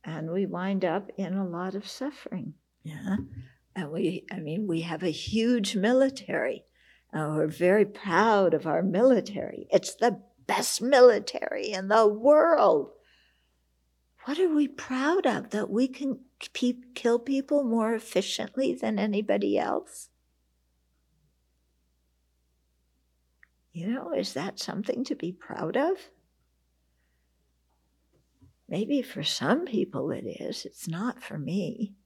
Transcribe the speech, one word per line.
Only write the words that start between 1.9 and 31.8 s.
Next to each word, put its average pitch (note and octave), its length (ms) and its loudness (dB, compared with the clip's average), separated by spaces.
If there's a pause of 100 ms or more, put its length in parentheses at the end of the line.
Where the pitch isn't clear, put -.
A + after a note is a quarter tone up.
Yeah. F#3+ 320 -6 (580)
And D#3 160 -8
we, F3+ 400 -4
I - 80 -8
mean, E3 300 -6
we E3 140 -2
have E3 200 -6
a F#3 60 0
huge A3+ 680 0
military. A#3+ 880 0 (480)
And D3+ 220 -2
we're D#3 140 2
very F#3 360 4
proud G3 680 4
of D#3 120 -2
our E3 160 0
military. G3+ 880 2
It's - 260 2
the A3+ 240 0 (260)
best - 340 -2
military A#3+ 920 4
in F#3+ 160 -6
the A3 180 6
world. A3+ 840 6 (1300)
What D4 140 -4
are F4 160 2
we D4 140 4
proud C#4+ 580 0
of? - 240 -2
That G#3 180 -2
we B3 200 2
can C4+ 320 -6 (320)
pe-, B3 220 0 (200)
kill A#3 240 2
people C4+ 460 0
more A3+ 300 0
efficiently G3+ 800 -2
than A3 260 -2
anybody G3+ 580 0
else? - 520 -6 (3500)
You E3+ 160 -6
know, C4+ 240 -4
is F#3+ 220 -4
that - 260 -6
something - 440 -6
to - 120 -6
be F3+ 160 -8
proud - 440 -8
of? E4+ 340 -2 (2500)
Maybe A#3 340 -2
for - 200 -10
some F3 420 0
people - 480 -4
it - 120 -8
is. - 400 -8
It's - 220 -14
not F3+ 360 -6
for - 160 -12
me. F3 540 -6 (140)